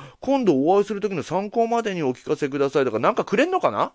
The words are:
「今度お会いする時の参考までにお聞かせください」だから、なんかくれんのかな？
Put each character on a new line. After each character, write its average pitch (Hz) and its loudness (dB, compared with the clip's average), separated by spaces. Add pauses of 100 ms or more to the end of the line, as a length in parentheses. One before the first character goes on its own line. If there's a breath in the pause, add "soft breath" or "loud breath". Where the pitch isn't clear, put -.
(200 loud breath)
「今 262 0
度 143 4
お 190 4
会 208 4
い - 0
す 208 -6
る 196 -6
時 196 -4
の 139 -4
参 196 -4
考 226 0
ま 233 -2
で 202 -4
に 170 -2
お 127 0
聞 - -14
か 147 -2
せ 147 -2
く 139 -4
だ 135 2
さ 147 2
い」 131 4
だ 117 0
か 107 -4
ら、 113 0
な 180 4
ん - -4
か - -2
く - 0
れ 262 4
ん 370 -2
の 370 0
か 139 2
な？ 110 -2